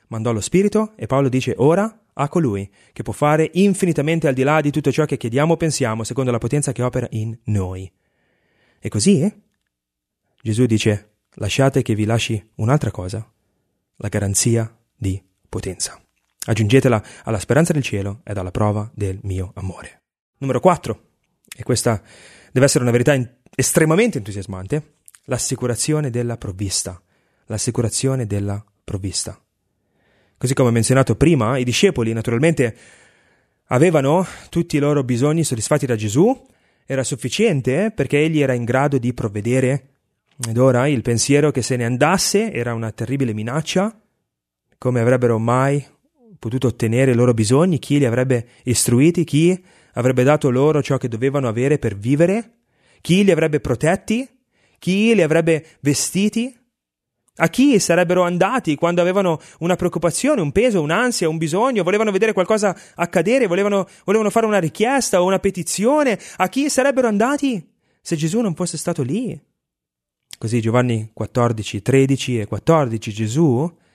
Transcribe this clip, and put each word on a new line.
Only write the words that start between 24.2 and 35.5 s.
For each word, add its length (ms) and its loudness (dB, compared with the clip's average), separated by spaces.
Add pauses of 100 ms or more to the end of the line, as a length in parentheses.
l'assicurazione 840 -4
della 260 -4
provvista. 640 -8 (460)
L'assicurazione 800 -2
della 380 -4 (180)
provvista. 580 -8 (1000)
Così 140 0
come 160 4
ho 20 2
menzionato 440 2
prima, 420 2
i 60 -2
discepoli 500 0
naturalmente 600 0 (920)
avevano 600 2 (220)
tutti 280 -4
i 20 2
loro 260 0
bisogni 400 0
soddisfatti 400 -2